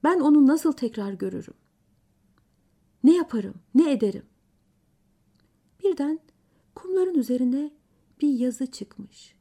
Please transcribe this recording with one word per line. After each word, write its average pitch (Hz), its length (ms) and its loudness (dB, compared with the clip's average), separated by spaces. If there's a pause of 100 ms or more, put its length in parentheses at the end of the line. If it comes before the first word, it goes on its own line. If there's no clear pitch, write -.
Ben 339 160 2
onu 294 260 6
nasıl 311 260 2
tekrar 220 400 -6
görürüm? 190 420 -10 (1500)
Ne 320 120 6
yaparım, 214 380 -6 (200)
ne 294 180 4
ederim?" 202 320 -2 (1600)
Birden 311 360 -2 (540)
kumların 370 400 -4
üzerine 254 580 -2 (480)
bir 294 80 0
yazı 254 380 -2
çıkmış. - 760 -18